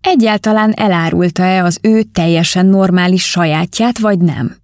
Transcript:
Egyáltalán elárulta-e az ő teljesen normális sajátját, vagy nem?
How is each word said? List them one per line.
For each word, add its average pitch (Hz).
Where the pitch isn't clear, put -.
Egyáltalán 220
elárulta-e 180
az 170
ő 220
teljesen 170
normális 185
sajátját, 175
vagy 208
nem? 147